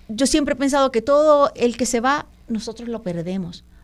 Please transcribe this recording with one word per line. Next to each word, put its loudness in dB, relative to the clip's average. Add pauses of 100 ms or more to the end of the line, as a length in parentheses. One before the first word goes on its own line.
yo -2
siempre 0
he -8
pensado 2
que -2
todo 4
el 0
que -2
se 0
va, -2 (200)
nosotros -8
lo -8
perdemos. -8 (180)